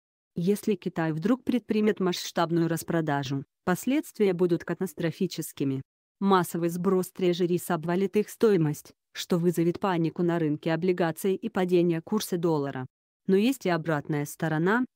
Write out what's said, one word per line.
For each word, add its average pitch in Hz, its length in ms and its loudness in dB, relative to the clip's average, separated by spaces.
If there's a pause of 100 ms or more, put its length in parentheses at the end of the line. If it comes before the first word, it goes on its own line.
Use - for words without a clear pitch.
(360)
Если 202 400 0
Китай 160 380 -4
вдруг 202 320 0
предпримет 214 560 0
масштабную 170 640 0
распродажу, 151 800 -2 (180)
последствия 208 720 0
будут 170 320 0
катастрофическими. 165 1160 -4 (400)
Массовый 175 480 2
сброс 180 420 0
трежерис 175 580 0
обвалит 175 460 -2
их 208 140 2
стоимость, 165 640 0 (180)
что - 260 -4
вызовет 170 440 0
панику 175 420 0
на 170 160 2
рынке 156 340 0
облигаций 180 640 0
и 214 140 -6
падение 175 500 2
курса 196 380 -2
доллара. 139 480 0 (420)
Но 190 80 4
есть 226 300 0
и 185 40 0
обратная 156 540 0
сторона: 170 640 0 (100)